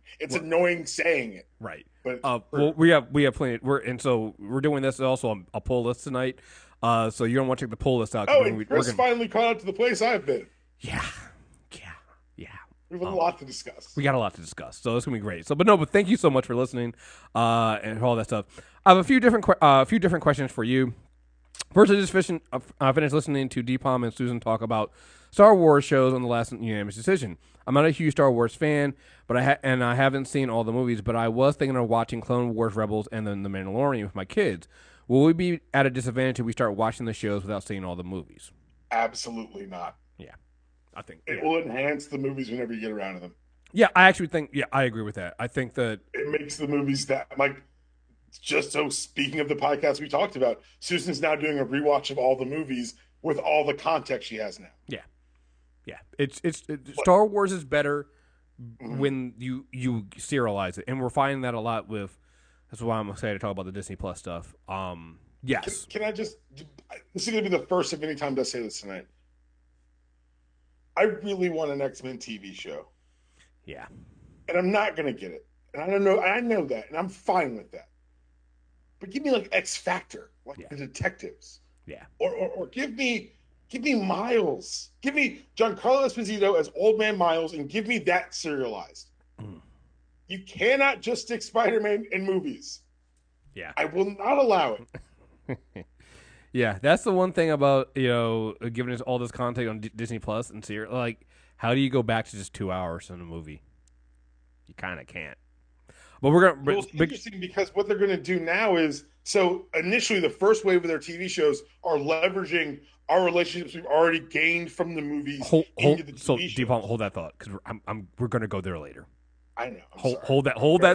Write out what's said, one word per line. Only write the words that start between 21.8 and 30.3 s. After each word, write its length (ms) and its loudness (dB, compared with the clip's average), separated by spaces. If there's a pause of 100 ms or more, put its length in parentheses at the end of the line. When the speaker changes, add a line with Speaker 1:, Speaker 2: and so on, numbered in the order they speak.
Speaker 2:
I 40 8
just 180 0
fin-, 260 2 (140)
uh, 40 -4
f-, 220 -10
uh, 140 4
finished 200 2
listening 360 0
to 140 -4
Deepam 420 0
and 80 -4
Susan 260 -4
talk 220 0
about 300 0 (400)
Star 220 12
Wars 300 8
shows 300 4
on 80 0
the 80 -2
last 240 -2
unanimous 420 -4
decision. 420 -2 (280)
I'm 80 0
not 100 6
a 80 6
huge 220 0
Star 180 6
Wars 240 2
fan, 380 0 (340)
but 80 -2
I 80 2
ha-, 180 4
and 220 2
I 120 2
haven't 300 2
seen 240 -2